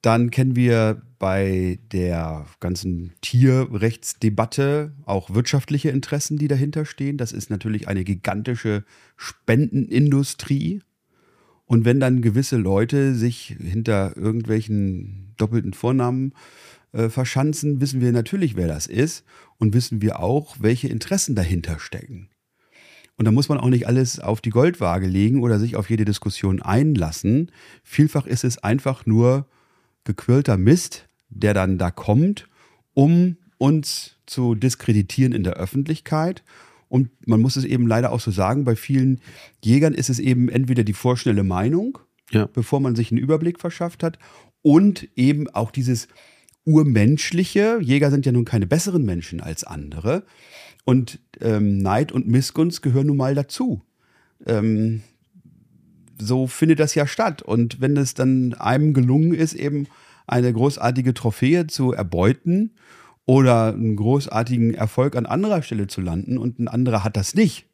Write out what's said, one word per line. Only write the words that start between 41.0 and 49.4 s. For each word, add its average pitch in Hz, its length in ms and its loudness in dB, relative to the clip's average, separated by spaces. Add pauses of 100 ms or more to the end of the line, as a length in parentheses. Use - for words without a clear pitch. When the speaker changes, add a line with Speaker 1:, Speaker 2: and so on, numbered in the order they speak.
Speaker 1:
Meinung, 131 540 -2 (320)
Speaker 2:
Ja. 107 160 2
Speaker 1:
bevor 127 340 -2
man 127 160 0
sich 117 160 -2
einen 117 80 0
Überblick 160 400 0
verschafft 170 440 -8
hat, 165 160 -4 (420)
und 175 540 6
eben 143 340 2
auch 110 220 -4
dieses 127 360 -2 (560)
urmenschliche, 156 1160 2
Jäger 139 300 2
sind 139 140 0
ja 131 60 2
nun 120 140 2
keine 101 220 0
besseren 170 380 0
Menschen 85 360 -6